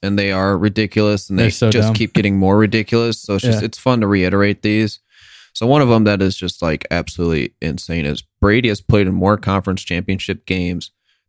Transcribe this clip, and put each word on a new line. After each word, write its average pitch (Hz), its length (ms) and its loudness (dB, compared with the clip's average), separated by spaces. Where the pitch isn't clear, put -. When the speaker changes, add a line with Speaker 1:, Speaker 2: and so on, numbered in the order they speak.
Speaker 1:
and 101 160 -2
they 98 140 0
are 95 260 0
ridiculous, 104 720 0
and 95 80 0
Speaker 2:
They're 113 80 4
Speaker 1:
they 107 40 2
Speaker 2:
so 110 200 2
Speaker 1:
just 107 200 4
Speaker 2:
dumb. 110 40 2
Speaker 1:
keep 107 200 -2
getting 101 220 2
more 95 220 4
ridiculous. 113 640 0
So 101 140 -4
it's 95 80 -4
just, 113 160 2
Speaker 2:
Yeah. 104 60 -2
Speaker 1:
it's 110 120 -10
fun 123 220 0
to 104 80 2
reiterate 101 540 2
these. 107 360 0
So 113 120 -4
one 143 160 4
of 123 60 2
them 113 160 4
that 101 180 2
is 95 140 0
just, - 260 -8
like, 80 260 -4
absolutely 82 720 -4
insane 80 460 -6
is 71 160 -6
Brady 110 280 2
has 101 120 -2
played 101 280 2
in 92 60 0
more 95 220 2
conference 98 460 -4
championship 92 640 -6
games 90 460 -6